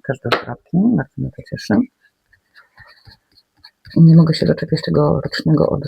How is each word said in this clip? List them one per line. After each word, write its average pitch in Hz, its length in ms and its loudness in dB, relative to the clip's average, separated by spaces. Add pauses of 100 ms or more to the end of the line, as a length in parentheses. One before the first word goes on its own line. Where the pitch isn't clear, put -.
Też 131 180 -6
do 113 140 -2
zdrabki. - 400 -8 (180)
Bardzo 139 200 -6
mnie 131 200 -8
to 139 140 -18
cieszy. - 240 -6 (2250)
Nie 165 200 8
mogę 160 180 4
się - 120 -2
doczekać - 360 -2
tego 151 380 0
rocznego - 480 -2
od 143 200 -4